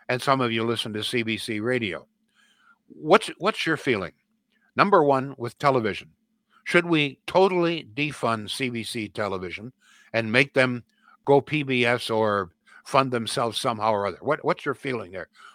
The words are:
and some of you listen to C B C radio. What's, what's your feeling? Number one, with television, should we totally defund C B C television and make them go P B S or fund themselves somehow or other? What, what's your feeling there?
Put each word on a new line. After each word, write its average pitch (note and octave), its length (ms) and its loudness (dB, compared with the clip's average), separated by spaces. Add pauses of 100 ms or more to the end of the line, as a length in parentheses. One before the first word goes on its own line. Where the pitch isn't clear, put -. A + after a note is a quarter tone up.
and B2 140 -2
some C3+ 180 4
of A#2+ 120 0
you A2+ 100 -2
listen A#2 300 -2
to G#2+ 100 -6
C A#2 220 -2
B A2 120 -2
C G#2+ 240 -6
radio. A2+ 460 -4 (840)
What's, E3 400 2 (100)
what's G3 280 -2
your D#3+ 100 0
feeling? G#2 360 -2 (640)
Number F#3 260 6
one, C#3 340 2
with - 220 -8
television, A#2+ 520 0 (540)
should F3 220 2
we D3 400 0
totally F3 680 2
defund A#2 560 -4
C C3 200 -4
B A#2 140 -6
C G#2+ 240 -6
television F#2+ 640 -8 (400)
and A2+ 180 -2
make C3+ 240 2
them B2+ 300 2 (400)
go C#3+ 160 6
P D3+ 220 -4
B B2+ 220 0
S A#2+ 240 0
or G#2 420 0 (340)
fund C3+ 260 2
themselves A#2 500 -4
somehow A2+ 320 0
or G2+ 140 0
other? F#2 140 -6
What, C#3 240 -2
what's D#3+ 200 -2
your C#3 100 -4
feeling A2+ 360 -8
there? F2+ 180 -12 (260)